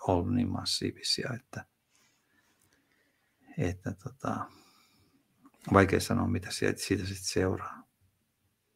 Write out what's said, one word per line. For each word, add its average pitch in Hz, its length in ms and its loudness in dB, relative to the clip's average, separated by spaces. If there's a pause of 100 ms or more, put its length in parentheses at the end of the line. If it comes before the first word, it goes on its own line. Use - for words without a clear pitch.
ollut 95 260 2
niin 95 140 2
massiivisia, - 880 -4
että, - 300 -12 (1900)
että 92 340 -4 (120)
tota, - 320 -6 (1400)
vaikea 95 280 8
sanoa, 95 260 0
mitä 95 240 -2
sieltä, 101 300 0
siitä 95 260 -2
sit 98 140 -8
seuraa. - 640 -2 (920)